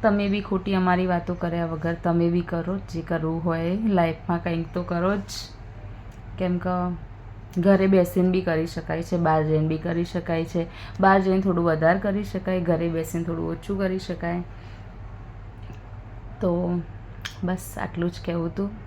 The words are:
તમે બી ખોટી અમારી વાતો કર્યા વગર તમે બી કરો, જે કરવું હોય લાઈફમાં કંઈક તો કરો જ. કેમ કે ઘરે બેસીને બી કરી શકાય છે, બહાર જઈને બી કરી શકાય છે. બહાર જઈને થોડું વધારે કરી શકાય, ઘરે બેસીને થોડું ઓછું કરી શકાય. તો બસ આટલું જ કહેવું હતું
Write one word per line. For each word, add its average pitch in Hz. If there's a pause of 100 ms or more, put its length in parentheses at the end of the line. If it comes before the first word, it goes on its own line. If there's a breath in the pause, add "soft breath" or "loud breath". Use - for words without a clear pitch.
તમે 202
બી 202
ખોટી 196
અમારી 185
વાતો 175
કર્યા 170
વગર 160
તમે 170
બી 175
કરો, 170
જે 165
કરવું 165
હોય 170
લાઈફમાં 175
કંઈક 165
તો 180
કરો 180
જ. 196 (1160)
કેમ 180
કે 180 (480)
ઘરે 190
બેસીને 185
બી 185
કરી 165
શકાય 165
છે, 175
બહાર 160
જઈને 156
બી 160
કરી 170
શકાય 170
છે. 170 (340 loud breath)
બહાર 190
જઈને 190
થોડું 170
વધારે 165
કરી 202
શકાય, 185
ઘરે 170
બેસીને 165
થોડું 165
ઓછું 165
કરી 190
શકાય. 175 (2000 loud breath)
તો 175 (640)
બસ 180
આટલું 175
જ - (120)
કહેવું 170
હતું 196 (180)